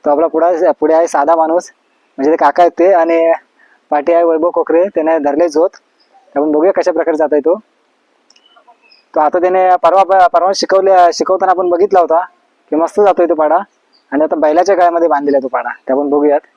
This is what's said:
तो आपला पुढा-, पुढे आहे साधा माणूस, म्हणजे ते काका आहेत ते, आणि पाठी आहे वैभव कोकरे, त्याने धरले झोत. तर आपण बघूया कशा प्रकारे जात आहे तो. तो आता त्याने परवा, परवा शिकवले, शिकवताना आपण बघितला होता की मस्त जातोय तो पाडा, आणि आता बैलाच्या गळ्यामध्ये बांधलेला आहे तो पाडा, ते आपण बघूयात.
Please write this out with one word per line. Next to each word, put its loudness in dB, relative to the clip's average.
तो -2
आपला 0
पुढा-, 0
पुढे 0
आहे 2
साधा 0
माणूस, -2
म्हणजे -2
ते 0
काका 2
आहेत 2
ते, 2
आणि 0
पाठी -2
आहे 2
वैभव 0
कोकरे, 0
त्याने -2
धरले -2
झोत. 0
तर -2
आपण -2
बघूया 0
कशा -2
प्रकारे -2
जात -2
आहे 0
तो. -2
तो -2
आता 0
त्याने 2
परवा, 2
परवा 0
शिकवले, 2
शिकवताना -2
आपण -2
बघितला 0
होता 0
की -4
मस्त -2
जातोय 2
तो -2
पाडा, 0
आणि -2
आता -2
बैलाच्या 0
गळ्यामध्ये 2
बांधलेला -2
आहे 0
तो -10
पाडा, -6
ते -8
आपण -2
बघूयात. 0